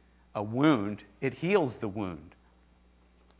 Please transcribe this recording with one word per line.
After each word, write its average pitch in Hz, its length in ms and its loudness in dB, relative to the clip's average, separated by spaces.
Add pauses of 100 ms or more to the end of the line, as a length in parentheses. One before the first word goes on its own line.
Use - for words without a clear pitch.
(320)
a 107 100 -4
wound. 110 600 2 (180)
It 127 140 -2
heals 165 440 2
the 113 100 -4
wound. 87 480 -8 (1040)